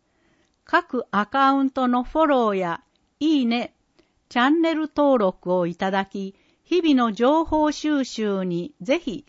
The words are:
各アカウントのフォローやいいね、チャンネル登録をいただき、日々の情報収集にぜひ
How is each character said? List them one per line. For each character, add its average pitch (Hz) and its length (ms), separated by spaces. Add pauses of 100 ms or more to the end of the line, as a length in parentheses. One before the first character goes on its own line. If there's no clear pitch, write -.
(640)
各 311 460
ア 208 160
カ 269 260
ウ 269 120
ン 269 60
ト 262 180
の 247 160
フ 311 160
ォ 320 60
ロ 254 240
ー 202 40
や 175 280 (360)
い 294 240
い 240 40
ね、 233 280 (540)
チ - 100
ャ 254 120
ン 330 120
ネ 330 120
ル 302 200
登 277 240
録 185 360
を 180 120
い 170 80
た 190 160
だ 190 160
き、 196 280 (300)
日 330 300
々 240 160
の - 20
情 277 320
報 302 280
収 294 320
集 202 400
に 175 360
ぜ 247 180
ひ 202 300